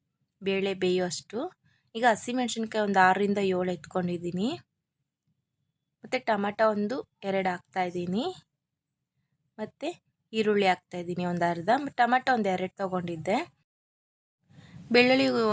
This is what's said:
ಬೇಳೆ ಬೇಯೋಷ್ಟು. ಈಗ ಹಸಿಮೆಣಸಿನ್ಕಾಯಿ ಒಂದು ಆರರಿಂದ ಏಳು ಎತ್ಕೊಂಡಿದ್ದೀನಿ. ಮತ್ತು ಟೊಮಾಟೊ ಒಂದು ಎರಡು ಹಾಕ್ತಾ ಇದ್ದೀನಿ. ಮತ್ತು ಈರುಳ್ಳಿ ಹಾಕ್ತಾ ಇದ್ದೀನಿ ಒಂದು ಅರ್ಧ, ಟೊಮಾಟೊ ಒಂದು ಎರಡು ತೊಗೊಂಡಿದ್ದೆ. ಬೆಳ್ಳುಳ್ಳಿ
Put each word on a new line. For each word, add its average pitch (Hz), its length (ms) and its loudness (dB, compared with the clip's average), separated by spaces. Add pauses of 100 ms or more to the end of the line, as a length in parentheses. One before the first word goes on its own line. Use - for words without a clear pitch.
(500)
ಬೇಳೆ 196 240 -2 (100)
ಬೇಯೋಷ್ಟು. 180 560 -2 (560)
ಈಗ 226 100 0 (100)
ಹಸಿಮೆಣಸಿನ್ಕಾಯಿ 226 720 -4
ಒಂದು 190 160 4
ಆರರಿಂದ 196 340 2 (160)
ಏಳು 180 220 0
ಎತ್ಕೊಂಡಿದ್ದೀನಿ. 175 760 -4 (1500)
ಮತ್ತು 254 160 -4 (100)
ಟೊಮಾಟೊ 208 460 0
ಒಂದು 208 240 -2 (300)
ಎರಡು 190 260 0
ಹಾಕ್ತಾ - 360 -4
ಇದ್ದೀನಿ. 180 360 -2 (1300)
ಮತ್ತು 220 260 -10 (500)
ಈರುಳ್ಳಿ 202 340 2
ಹಾಕ್ತಾ - 300 -6
ಇದ್ದೀನಿ 175 280 -4
ಒಂದು 170 220 0
ಅರ್ಧ, 170 180 -6 (300)
ಟೊಮಾಟೊ 247 380 2
ಒಂದು 196 140 0
ಎರಡು 185 300 -2
ತೊಗೊಂಡಿದ್ದೆ. 180 560 -2 (1600)
ಬೆಳ್ಳುಳ್ಳಿ 254 300 6 (280)